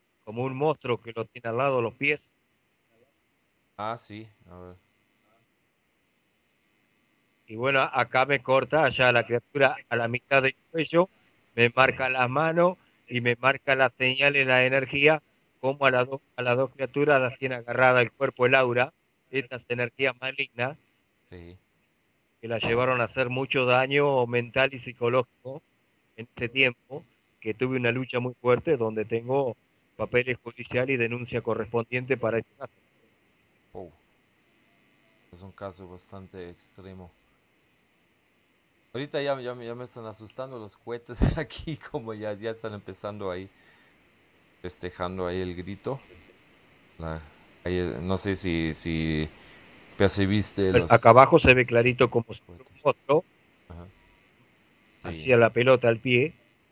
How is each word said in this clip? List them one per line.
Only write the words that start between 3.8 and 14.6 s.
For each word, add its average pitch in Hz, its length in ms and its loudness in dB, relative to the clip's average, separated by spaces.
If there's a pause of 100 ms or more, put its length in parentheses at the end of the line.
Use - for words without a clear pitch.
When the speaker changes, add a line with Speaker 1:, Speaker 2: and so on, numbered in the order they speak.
Speaker 2:
sí, 110 300 -18 (240)
a 90 80 -20
ver. 90 160 -18 (2750)
Speaker 1:
Y 110 80 -16
bueno, 135 260 0
acá 131 460 0
me 139 160 -2
corta, 135 420 2
allá 127 280 4
la 117 120 4
criatura 131 520 0 (120)
a 120 80 -4
la 117 120 -2
mitad 127 340 0
del 131 140 0 (160)
cuello, 165 360 0 (460)
me 120 200 4
marca 131 340 2
las 127 200 0
manos 165 480 0 (320)
y 123 120 -4
me 120 160 0
marca 135 400 2
la 131 140 4
señal 135 440 0
en 135 140 2
la 127 160 6